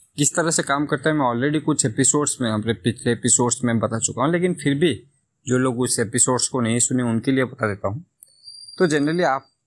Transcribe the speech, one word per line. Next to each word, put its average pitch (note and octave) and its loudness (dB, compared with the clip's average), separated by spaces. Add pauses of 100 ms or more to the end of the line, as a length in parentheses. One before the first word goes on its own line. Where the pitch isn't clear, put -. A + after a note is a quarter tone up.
(160)
किस D3 2
तरह E3+ 0
से - 0
काम C#3+ 0
करता D3 0
है D#3 2
मैं C#3 2
already C#3 0
कुछ D3 0
एपिसोड्स C#3 0
में, A#2 0
अपने G#2+ -2
पिछले A#2+ -2
एपिसोड्स A#2+ 2
में A#2 2
बता A2 -2
चुका A2+ -2
हूँ, D#3+ 2
लेकिन F3 0
फिर C#3+ 0
भी D3+ 2 (540)
जो B2+ 2
लोग B2+ 0
उस A#2+ 0
एपिसोड्स A#2+ 0
को B2+ -2
नहीं A#2 0
सुने B2+ 0
उनके A#2 -2
लिए C3 2
बता A#2 -6
देता G2+ -4
हूँ। B2+ -8 (760)
तो F#3 2
generally D#3 0
आप C3+ 0 (200)